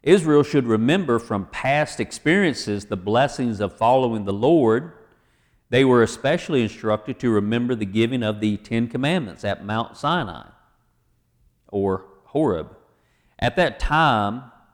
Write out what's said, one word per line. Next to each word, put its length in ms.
Israel 400
should 240
remember 500
from 300
past 540
experiences 840
the 120
blessings 640
of 140
following 500
the 80
Lord. 580
They 120
were 200
especially 580
instructed 580
to 120
remember 420
the 140
giving 340
of 180
the 180
Ten 300
Commandments 560
at 220
Mount 320
Sinai, 480
or 380
Horeb. 520
At 160
that 240
time 720